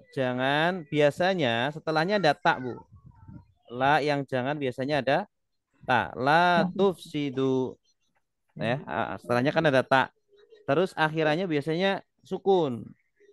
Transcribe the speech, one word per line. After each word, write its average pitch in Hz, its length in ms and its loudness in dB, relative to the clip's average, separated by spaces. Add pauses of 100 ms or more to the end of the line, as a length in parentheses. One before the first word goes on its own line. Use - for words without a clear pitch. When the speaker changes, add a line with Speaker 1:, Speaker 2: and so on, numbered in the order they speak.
Speaker 1:
jangan 143 800 -2
biasanya 147 840 0
setelahnya 160 480 -2
ada 160 140 2
tak, 143 320 0
Bu. 123 160 -8 (880)
La 135 320 2
yang 143 240 0
jangan 131 320 -4
biasanya 135 480 -4
ada 139 140 2 (640)
tak. 113 320 0
La 170 480 4
Speaker 2:
Hmm. 180 100 -4
Speaker 1:
tufsidu. 135 1000 -2 (800)
Ya, 120 320 -4
ah, 95 320 -6
setelahnya 123 320 0
kan 160 100 0
ada 131 220 4
tak. - 320 0 (480)
Terus 165 320 0
akhirannya 156 480 0
biasanya 170 580 -2 (220)
sukun. 180 640 0 (440)